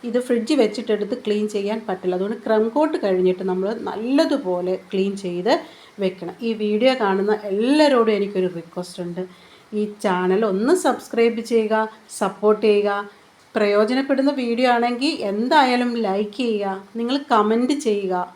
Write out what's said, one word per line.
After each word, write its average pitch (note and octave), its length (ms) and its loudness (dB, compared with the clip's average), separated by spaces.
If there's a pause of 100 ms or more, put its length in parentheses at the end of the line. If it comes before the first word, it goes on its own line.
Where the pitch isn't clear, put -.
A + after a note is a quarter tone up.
ഇത് A3+ 100 -2 (100)
ഫ്രിഡ്ജിൽ A#3+ 340 0
വെച്ചിട്ടെടുത്ത് G#3+ 540 0 (100)
ക്ലീൻ G#3 280 0
ചെയ്യാൻ G3+ 240 -4 (100)
പറ്റില്ല. F#3 300 -2
അതുകൊണ്ട് G#3 280 -4
ക്രം A3 180 2 (100)
കോട്ട് D4+ 300 0
കഴിഞ്ഞിട്ട് F#3 480 2
നമ്മൾ F#3 160 -2 (220)
നല്ലതുപോലെ A3 840 0 (180)
ക്ലീൻ G3 200 0 (120)
ചെയ്ത് F3+ 300 0 (500)
വെക്കണം. F#3 320 -6 (120)
ഈ - 20 0 (140)
വീഡിയോ G#3+ 300 2 (100)
കാണുന്ന G3+ 300 2 (180)
എല്ലാവരോടും A#3+ 680 4
എനിക്കൊരു G3 380 -2
റിക്വസ്റ്റ് F3 480 -12
ഉണ്ട്, F3 180 -8 (560)
ഈ G#3 40 0 (220)
ചാനൽ F#3 360 2 (100)
ഒന്ന് A3 220 2 (120)
സബ്സ്ക്രൈബ് A#3 680 0
ചെയ്യുക, A3 240 2 (460)
സപ്പോർട്ട് G#3 480 2
ചെയ്യുക. G3+ 220 2 (640)
പ്രയോജനപ്പെടുന്ന B3 760 2 (120)
വീഡിയോ A#3+ 340 2
ആണെങ്കിൽ B3 360 0 (180)
എന്തായാലും B3 600 2 (160)
ലൈക്ക് G#3 360 -2
ചെയ്യുക, G3+ 360 -2 (200)
നിങ്ങൾ A#3+ 180 -2 (160)
കമൻറ്റ് A3+ 440 2 (100)
ചെയ്യുക. G3 280 -2 (200)